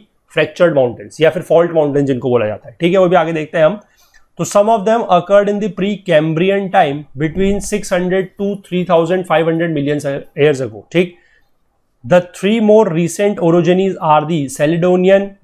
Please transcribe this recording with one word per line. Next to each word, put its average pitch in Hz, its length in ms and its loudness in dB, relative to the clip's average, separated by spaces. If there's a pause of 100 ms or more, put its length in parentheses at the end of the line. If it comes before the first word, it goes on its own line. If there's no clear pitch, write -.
(380)
fractured 160 360 2
mountains, 120 480 -2
या 156 80 4
फिर 175 140 -2
फॉल्ट 170 280 2
माउंटेन 143 340 0
जिनको 131 240 -2
बोला 117 180 2
जाता 104 220 -10
है। - 100 -20
ठीक 170 120 0
है, 196 80 2
वो 185 80 4
भी 175 80 2
आगे 165 180 2
देखते 156 240 -6
हैं 156 80 4
हम। 208 140 0 (580)
तो 170 80 -4
some 208 240 2
of 226 120 2
them 220 320 0
occurred 196 360 2
in 208 140 -4
the 214 60 -4 (100)
Precambrian 185 960 0
time 151 280 0 (200)
between 190 420 -2
six - 280 -6
hundred 185 340 0 (140)
to 202 100 -2 (140)
three 180 260 -2
thousand 175 400 0
five 160 140 2
hundred 165 320 -2
million 147 280 -4 (360)
years 143 200 2
ago। 107 200 -8 (100)
ठीक, 180 240 -2 (920)
the 180 120 4 (200)
three 214 220 -2
more 214 280 2
recent 175 500 -2
orogenies 180 540 0 (100)
are 151 220 2
the 160 140 -2 (160)
Caledonian, 180 680 2 (200)